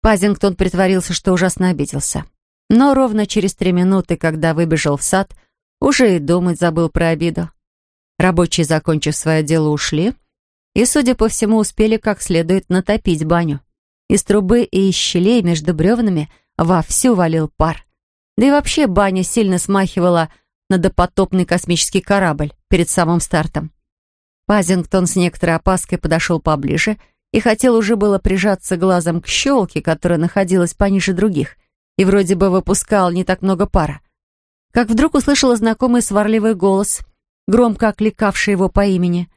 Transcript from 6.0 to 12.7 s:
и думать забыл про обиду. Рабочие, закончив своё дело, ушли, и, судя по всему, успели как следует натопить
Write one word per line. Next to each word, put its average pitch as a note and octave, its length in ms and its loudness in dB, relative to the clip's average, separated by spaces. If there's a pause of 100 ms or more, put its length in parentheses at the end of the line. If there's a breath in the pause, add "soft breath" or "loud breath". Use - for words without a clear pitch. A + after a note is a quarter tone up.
и E3+ 40 0
думать F3 400 0
забыл E3 300 0
про E3 200 0
обиду. E3 420 -4 (680)
Рабочие, E3+ 480 0
закончив D#3 500 -2
своё D#3+ 280 0
дело, D#3 260 0
ушли, D3+ 460 -2 (580)
и, A3 120 2
судя B3+ 280 0
по - 140 0
всему, A3 300 0
успели G#3+ 400 0
как G#3 240 -4
следует E3+ 480 0
натопить F3+ 560 0